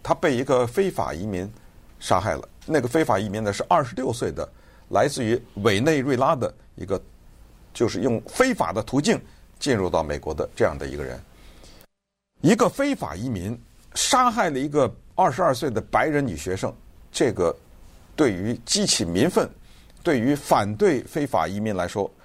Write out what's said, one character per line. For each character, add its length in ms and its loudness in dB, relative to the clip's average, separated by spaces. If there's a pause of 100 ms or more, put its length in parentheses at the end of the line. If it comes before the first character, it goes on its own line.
他 100 -2
被 240 0
一 80 -2
个 220 2
非 240 0
法 240 -4
移 100 -8
民 260 -6 (480)
杀 220 2
害 140 -2
了。 120 -8 (200)
那 160 0
个 40 -4
非 160 2
法 160 2
移 120 -2
民 120 -4
呢， 80 0
是 160 -4
二 160 4
十 120 -6
六 180 -4
岁 180 -4
的， 160 -8 (440)
来 180 4
自 160 -4
于 180 0 (200)
委 180 4
内 200 4
瑞 160 0
拉 200 2
的 160 -4 (240)
一 80 -10
个， 160 -4 (720)
就 160 0
是 120 -2
用 260 0
非 260 0
法 220 -2
的 80 -2
途 180 0
径 180 2 (400)
进 160 0
入 140 0
到 140 2
美 160 -4
国 160 -6
的 200 -2
这 120 2
样 100 -2
的 100 -8
一 100 -8
个 60 -6
人。 160 -10 (1200)
一 120 6
个 140 2
非 260 -2
法 220 -8
移 120 -6
民 300 -6 (360)
杀 360 2
害 200 0
了 80 -4
一 100 -4
个 260 2 (200)
二 160 4
十 120 -2
二 120 4
岁 160 -2
的 100 -2
白 260 2
人 200 0
女 100 -4
学 200 -4
生， 180 -4 (380)
这 200 2
个 220 0 (640)
对 160 4
于 320 -4
激 220 -2
起 180 0
民 240 2
愤， 200 0 (540)
对 160 2
于 160 2
反 420 0
对 280 2
非 220 -4
法 200 0
移 140 -4
民 160 -2
来 100 -2
说， 240 -4 (140)